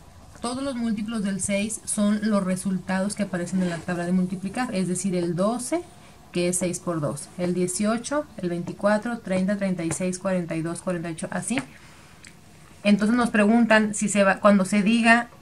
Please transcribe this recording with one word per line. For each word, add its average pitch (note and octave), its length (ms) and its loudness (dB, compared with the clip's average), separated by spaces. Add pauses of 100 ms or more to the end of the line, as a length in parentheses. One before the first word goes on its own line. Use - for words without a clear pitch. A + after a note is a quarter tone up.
(400)
Todos B3 220 -4
los C#4 140 -4
múltiplos A3+ 480 -4
del G3 180 -4
seis G3+ 440 -4
son G#3 440 0
los G3+ 140 2
resultados F#3 720 -2
que G#3 80 -2
aparecen F#3 400 -2
en F3 80 0
la E3+ 80 -6
tabla F3 260 -4
de F3 60 0
multiplicar, F#3+ 640 -2
es F#3 140 0
decir, F3+ 280 -2
el F3 200 0
doce, A#3+ 460 -2 (500)
que F3 180 0
es F3+ 100 -2
seis E3+ 180 -2
por E3+ 240 -4
dos, D3 260 -6 (120)
el F3+ 160 0
dieciocho, G#3+ 680 -2 (140)
el F3+ 120 -4
veinticuatro, G#3 680 -2
treinta, F#3+ 400 -2
treinta F#3 260 -2
y E3 60 -2
seis, F3+ 300 -4
cuarenta F3+ 360 -2
y D#3+ 60 -2
dos, E3 220 -6
cuarenta E3+ 260 -4
y E3 40 -6
ocho, - 180 -10
así. F#3 260 -4 (1300)
Entonces G#3 340 4
nos A#3+ 140 2
preguntan G#3+ 640 4
si G#3 140 -2
se G3+ 140 4
va, F#3+ 160 4
cuando G3+ 240 6
se G3+ 200 2
diga A#3 460 4 (120)